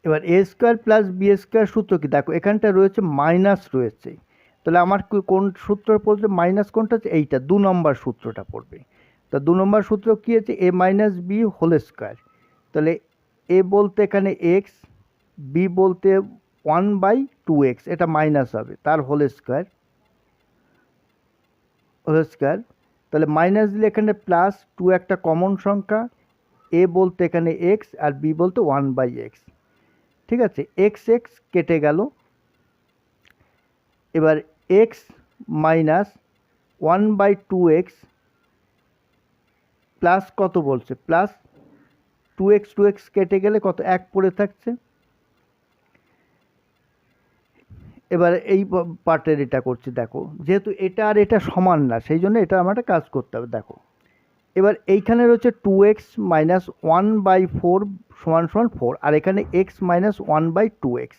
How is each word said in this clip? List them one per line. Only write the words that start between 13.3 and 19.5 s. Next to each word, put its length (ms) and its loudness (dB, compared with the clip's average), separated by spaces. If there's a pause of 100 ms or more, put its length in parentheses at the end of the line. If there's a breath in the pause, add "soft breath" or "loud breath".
এ 20 6 (140)
বলতে 340 0
এখানে 240 -2 (240)
এক্স, 180 -4 (640)
বি 280 -2 (140)
বলতে 300 0 (680)
one 120 0 (140)
by 140 2 (280)
two 140 2 (160)
x, 20 -20 (160)
এটা 120 -2 (120)
মাইনাস 400 0
হবে, 160 -10 (120)
তার 220 0
হোল 140 -2 (160)
স্কয়ার, 280 -6 (2500)